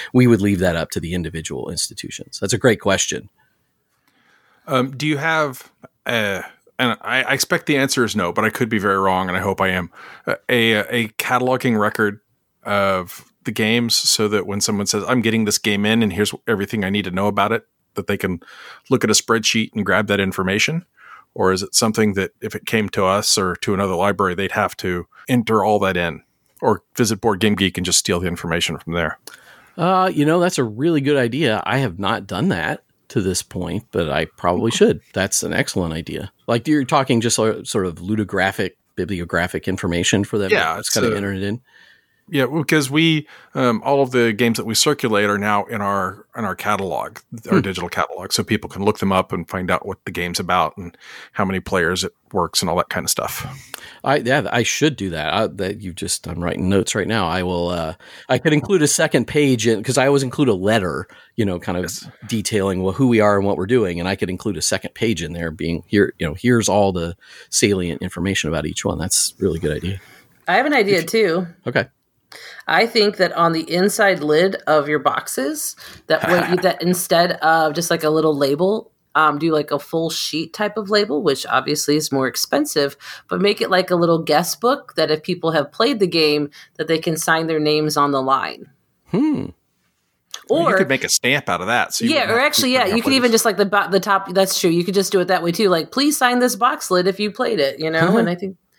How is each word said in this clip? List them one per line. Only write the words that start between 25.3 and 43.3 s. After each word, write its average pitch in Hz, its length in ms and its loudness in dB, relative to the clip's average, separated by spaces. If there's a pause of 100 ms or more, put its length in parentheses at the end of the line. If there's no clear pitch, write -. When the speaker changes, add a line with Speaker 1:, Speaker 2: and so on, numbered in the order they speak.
Speaker 2:
all 104 160 4
that 95 160 2
in, 85 280 -2 (380)
or 110 200 2 (140)
visit 110 260 0
Board 104 180 0
Game 104 160 2
Geek 92 220 0
and 92 80 -4
just 87 140 0
steal 90 200 0
the 90 80 -2
information 85 520 -4
from 82 140 -8
there? 82 260 -2 (580)
Speaker 1:
Uh, 185 360 2
you 147 120 2
know, 160 140 4
that's 175 180 0
a 139 60 0
really 135 360 0
good 143 180 2
idea. 120 480 0
I 117 120 0
have 101 220 -2
not 98 280 -2
done 110 220 -2
that 90 340 -2 (260)
to 113 120 -2
this 92 220 -2
point, 87 480 -6
but 85 180 0
I 76 160 0
probably 90 460 0
should. - 280 2 (140)
That's 98 300 -2
an 85 100 -4
excellent 90 400 -2
idea. 80 380 -8 (160)
Like, 117 200 -2
you're 151 180 2
talking 131 360 2
just 117 140 0
sort, 110 320 0
sort 98 180 -2
of 85 120 -6
ludographic, 95 720 -2 (240)
bibliographic 87 720 -4
information 92 560 0
for 107 160 -4
them 95 120 -2
Speaker 2:
Yeah, 82 220 2
Speaker 1:
to 92 60 -6
Speaker 2:
it's 110 100 -8
Speaker 1:
kinda 113 240 0
Speaker 2:
a - 40 -2
Speaker 1:
enter 98 160 -4
it 95 100 -6
in? 104 180 -4 (680)
Speaker 2:
Yeah, 139 140 2
well, 143 220 -2
'cause 147 260 0
we, 156 340 2 (300)